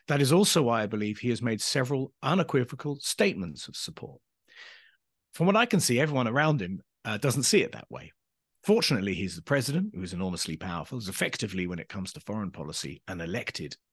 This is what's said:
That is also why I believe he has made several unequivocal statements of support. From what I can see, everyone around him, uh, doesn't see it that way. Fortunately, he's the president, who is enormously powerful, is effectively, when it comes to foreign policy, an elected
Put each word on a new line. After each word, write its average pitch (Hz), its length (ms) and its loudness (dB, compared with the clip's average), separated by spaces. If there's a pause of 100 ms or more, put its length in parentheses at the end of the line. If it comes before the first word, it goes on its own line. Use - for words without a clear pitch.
That 143 120 2
is 135 120 6
also 175 320 6
why 117 180 2
I 107 40 0
believe 104 320 -2
he 120 120 0
has 113 100 0
made 113 200 0
several 135 600 0
unequivocal 143 800 0
statements 87 680 -2
of - 80 -16
support. - 440 -12 (1120)
From 165 120 2
what 196 80 6
I 233 120 6
can 214 120 2
see, 123 220 4
everyone 143 260 2
around 147 340 4
him, 92 220 -6 (220)
uh, 107 120 -4
doesn't 123 280 0
see 196 180 6
it - 100 -4
that - 160 -14
way. - 240 -14 (520)
Fortunately, 110 500 2
he's 90 220 -4
the - 60 -14
president, 143 520 0
who 92 80 -8
is 87 120 -8
enormously 87 420 -4
powerful, 90 420 -8
is 104 100 -8
effectively, 92 600 -4
when 87 100 -8
it - 100 -14
comes 95 240 -10
to 82 80 -16
foreign 104 300 -6
policy, 73 560 -10
an 90 140 -8
elected 85 560 -8 (160)